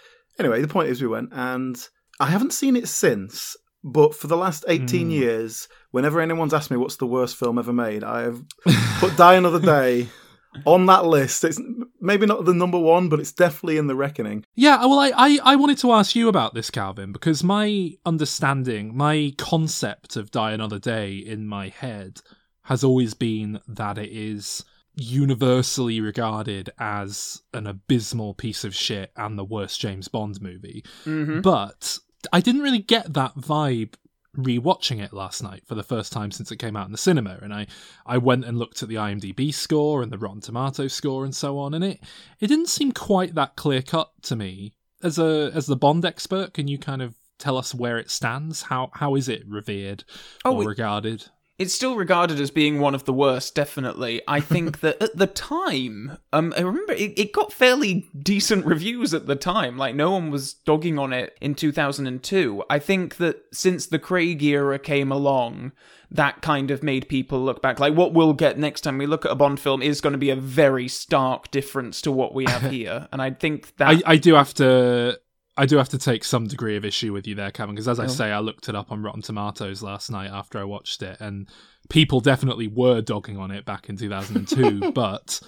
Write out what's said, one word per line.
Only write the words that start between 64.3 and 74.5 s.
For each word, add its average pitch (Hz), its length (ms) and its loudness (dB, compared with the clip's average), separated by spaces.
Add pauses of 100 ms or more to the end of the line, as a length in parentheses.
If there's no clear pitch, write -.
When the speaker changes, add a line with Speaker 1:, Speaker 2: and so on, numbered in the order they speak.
Speaker 3:
era 143 360 2
came 139 320 0
along, 135 600 0 (380)
that 147 320 0
kind 139 280 0
of 139 120 -4
made 135 260 -2
people 131 340 -2
look 131 200 -2
back. 131 180 0
Like, 147 140 4
what 175 180 4
we'll 160 220 6
get 139 240 2
next 147 240 -4
time 135 160 -4
we 139 80 -2
look 156 180 -2
at - 80 0
a - 20 -2
Bond 139 240 4
film 135 220 0
is 143 220 -2
gonna 139 160 0
be 139 120 0
a 131 60 0
very 131 520 2
stark - 640 -2
difference 135 520 -6
to 147 100 0
what 131 220 0
we 131 100 -2
have 127 260 0
Speaker 2:
<laughs> - 0 -
Speaker 3:
here. 117 420 -8
And 131 100 -6
I 135 80 -4
think 151 480 -6
that 143 100 4
Speaker 2:
I, 160 140 8 (100)
I 160 60 10
do 160 160 8
have 143 200 8